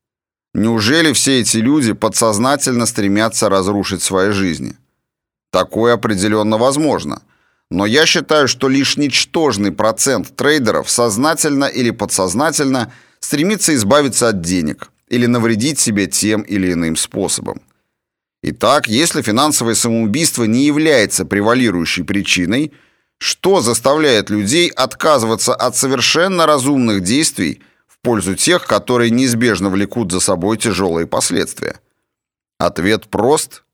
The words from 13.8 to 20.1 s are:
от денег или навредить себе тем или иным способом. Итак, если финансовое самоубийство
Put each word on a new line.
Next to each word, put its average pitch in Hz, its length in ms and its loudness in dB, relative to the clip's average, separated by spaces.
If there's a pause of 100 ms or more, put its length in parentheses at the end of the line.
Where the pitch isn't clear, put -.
от 98 120 -2
денег 82 500 -4 (180)
или 120 180 0
навредить 117 500 0
себе 101 300 0
тем 107 340 -2
или 95 320 -2
иным 82 220 -2
способом. - 640 -6 (800)
Итак, 127 460 0
если 143 340 0
финансовое 117 540 0
самоубийство 117 720 0